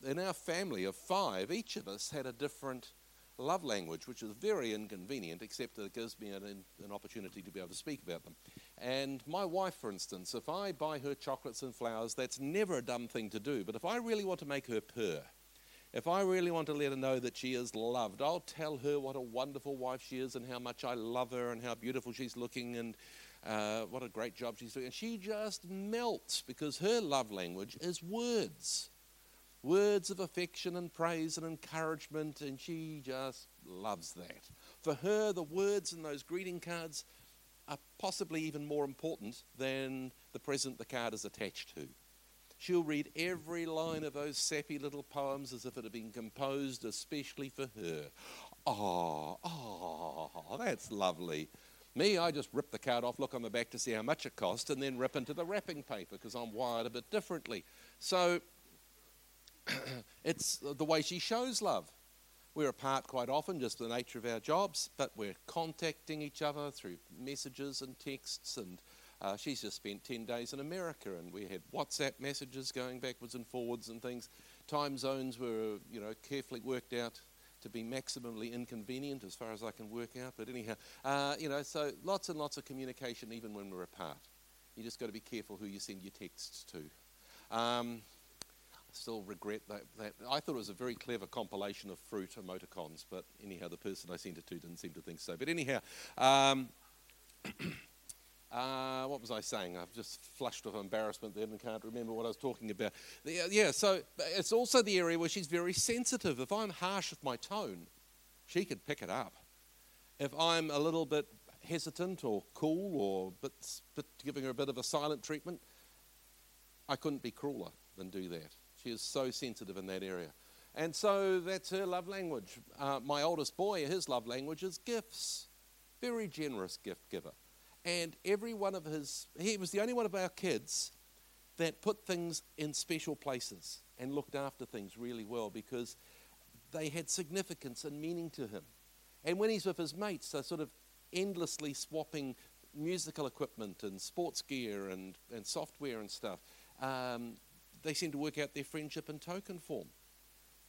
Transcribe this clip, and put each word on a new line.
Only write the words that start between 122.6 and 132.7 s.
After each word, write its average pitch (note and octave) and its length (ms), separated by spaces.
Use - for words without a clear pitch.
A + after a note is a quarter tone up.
Uh, C#3 240
my C#3+ 200
oldest D#3+ 340
boy, F#3 300
his E3+ 220
love B2 180
language C3+ 360
is F#3 160
gifts. - 680
Very A#3 260
generous C3+ 480
gift - 340
giver. E2 200
And E3+ 280
every G#3 280
one G3 220
of E3+ 100
his, D3+ 420
he G#3 180
was F#3 140
the G3 100
only A#3+ 140
one A#3+ 120
of F#3 80
our F#3 140
kids - 640
that E3 240
put G#3 260
things E3+ 360
in D3+ 160